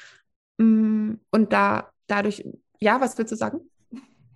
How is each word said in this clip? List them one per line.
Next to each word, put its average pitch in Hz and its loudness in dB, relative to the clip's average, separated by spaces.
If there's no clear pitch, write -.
mm, 220 2
und 214 2
da, 202 0
dadurch, 202 -4
ja, 214 2
was 247 -4
würdest 220 -4
du 214 -8
sagen? 220 -6